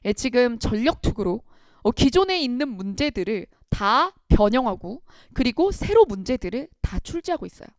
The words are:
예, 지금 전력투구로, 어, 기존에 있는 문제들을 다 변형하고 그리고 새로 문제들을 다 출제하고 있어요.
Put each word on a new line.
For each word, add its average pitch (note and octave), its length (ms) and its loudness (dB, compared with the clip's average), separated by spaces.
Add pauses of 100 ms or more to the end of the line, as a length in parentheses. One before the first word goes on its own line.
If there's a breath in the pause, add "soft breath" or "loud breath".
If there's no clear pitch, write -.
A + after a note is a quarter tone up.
예, G3+ 80 0
지금 A#3+ 460 0
전력투구로, A3 800 -2 (420 soft breath)
어, G#3 100 4
기존에 F#4 480 2
있는 C4 280 -2
문제들을 G3 760 -4 (240)
다 B3+ 400 2 (180)
변형하고 G#3 720 2 (300 soft breath)
그리고 C#4+ 380 2
새로 G#4 340 0
문제들을 A3 640 -6 (140)
다 - 160 -4
출제하고 E4 480 -6
있어요. - 220 -20 (100)